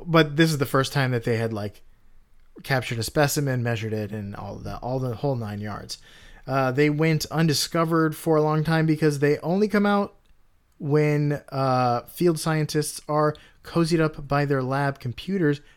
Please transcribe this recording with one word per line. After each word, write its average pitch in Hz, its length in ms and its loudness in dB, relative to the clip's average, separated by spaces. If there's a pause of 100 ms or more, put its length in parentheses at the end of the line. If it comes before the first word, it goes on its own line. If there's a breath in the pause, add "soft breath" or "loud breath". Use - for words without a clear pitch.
but 156 320 2
this 160 140 4
is 151 80 -2
the 135 80 -2
first 135 260 0
time 131 200 0
that 120 120 -2
they 120 120 0
had, 113 160 -2
like, 104 300 -8 (840)
captured 127 340 -4
a 113 60 -2
specimen, 143 580 0
measured 113 300 -4
it, 107 180 -4
and 104 240 -10
all 107 220 -12
the, 101 220 -10
all 127 200 -4
the 127 160 -4
whole 135 220 -2
nine 104 240 -6
yards. 110 380 -10 (460 loud breath)
Uh, 131 280 0
they 147 180 4
went 156 360 0
undiscovered 160 920 0
for 160 200 2
a 151 60 4
long 151 220 2
time 160 220 2
because 151 340 2
they 147 180 2
only 190 300 0
come 208 180 2
out 202 300 0 (640)
when, 147 680 2
uh, 127 580 0
field 170 320 0
scientists 151 680 -2
are 151 280 2 (260 loud breath)
cozied 165 380 0
up 156 260 -2
by 143 180 2
their 139 180 0
lab 135 360 -2
computers 147 600 -2 (160 soft breath)